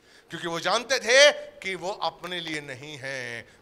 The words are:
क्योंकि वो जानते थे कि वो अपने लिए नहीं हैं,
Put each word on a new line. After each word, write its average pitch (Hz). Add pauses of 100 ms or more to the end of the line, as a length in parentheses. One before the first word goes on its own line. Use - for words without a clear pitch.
(300)
क्योंकि 165
वो 170
जानते 233
थे 262
कि -
वो 170
अपने 175
लिए 160
नहीं 143
हैं, 123